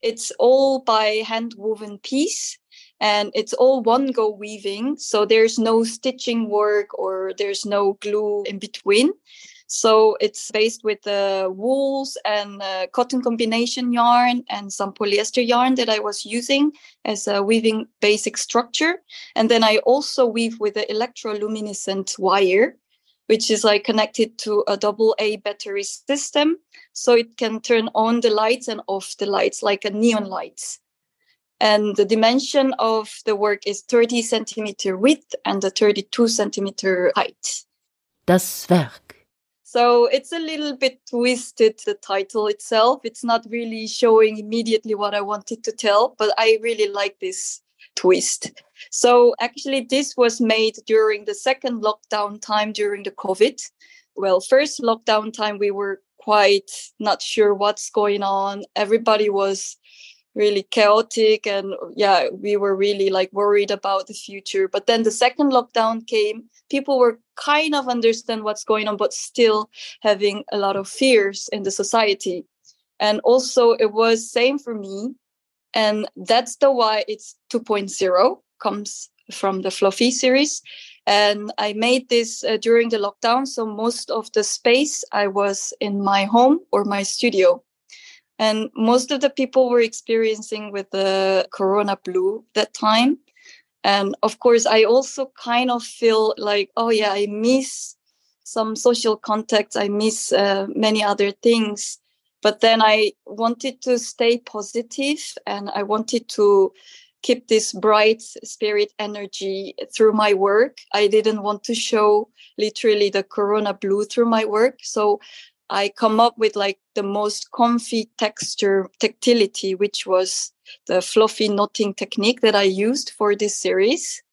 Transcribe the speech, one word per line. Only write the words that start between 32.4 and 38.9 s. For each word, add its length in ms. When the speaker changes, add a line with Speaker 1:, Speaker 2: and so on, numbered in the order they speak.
Speaker 1:
of 460
the 140
work 280
is 180
thirty 380
centimeter 760
width 360
and 180
a 60
thirty-two 580
centimeter 880
height. 480
Speaker 2:
Das 440
Werk. 460